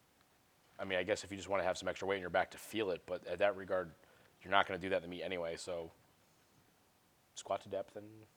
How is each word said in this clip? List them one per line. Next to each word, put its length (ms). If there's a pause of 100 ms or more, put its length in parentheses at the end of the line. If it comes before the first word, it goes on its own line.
(800)
I 60
mean, 140
I 40
guess 220
if 60
you 60
just 120
wanna 160
have 140
some 100
extra 180
weight 100
in 40
your 100
back 220
to 60
feel 320
it, 160
but 200
at 140
that 160
regard, 340 (520)
you're 100
not 160
gonna 100
do 120
that 60
in 60
the 60
meet 140
anyway, 340
so 340 (1400)
squat 280
to 60
depth 280
and 100 (300)